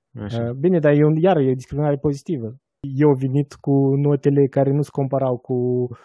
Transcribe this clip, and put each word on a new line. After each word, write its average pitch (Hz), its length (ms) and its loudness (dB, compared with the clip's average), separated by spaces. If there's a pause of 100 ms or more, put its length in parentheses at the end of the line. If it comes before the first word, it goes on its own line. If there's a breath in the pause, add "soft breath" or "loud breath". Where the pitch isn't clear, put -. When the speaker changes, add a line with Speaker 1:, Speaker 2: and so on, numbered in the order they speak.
(140)
Speaker 1:
Așa. 113 300 -6
Speaker 2:
Uh, 120 80 -4
bine, 160 280 0
dar 147 140 4
e 147 120 4
un, 156 100 4
iar 170 220 2
e 131 140 2
o - 20 2
discriminare 143 440 -4
pozitivă. 139 580 -6 (240)
Eu 143 340 2
venit 135 400 -2
cu 139 420 0
notele 143 520 2
care 139 240 0
nu 147 100 0
se 143 100 -6
comparau 135 460 -4
cu 123 500 -4 (180 loud breath)